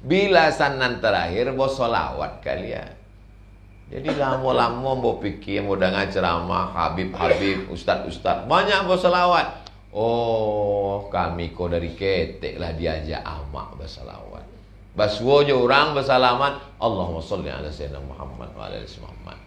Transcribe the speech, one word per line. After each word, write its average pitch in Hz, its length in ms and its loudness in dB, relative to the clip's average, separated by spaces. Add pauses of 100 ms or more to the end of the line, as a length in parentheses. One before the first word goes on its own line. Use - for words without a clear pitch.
Bila 175 480 6
sanan 135 480 0
terakhir, 98 560 2
bos 135 240 0
solawat 73 640 -2
kalian. - 480 -6 (1040)
Jadi 135 240 -4
lama-lama 131 800 0
mau 117 240 0
pikir, 101 400 -4
mau 98 160 0
dengar 95 320 2
ceramah, 90 640 0
Habib-Habib, 87 960 0
Ustad-Ustad, - 800 -2
banyak 190 400 2
bos 180 160 2
solawat. 180 560 4 (320)
Oh, 104 1200 0
kami 85 400 -2
kok 87 160 -2
dari 85 240 -2
ketek 85 640 -2
lah 82 160 -6
diajak 80 480 -4
amak 71 560 -10
bersolawat. 50 680 -14 (460)
Basuh 113 560 4
je 135 80 4
orang 135 400 4
bersalaman, 131 640 2 (160)
"Allahumma 90 480 -2
salli 85 240 -6
ala 71 240 -8
Sayyidina 71 320 -10
Muhammad 64 480 -12
wa 53 160 -12
ala 50 80 -10
ali 55 120 -12 (120)
Muhammad." - 480 -16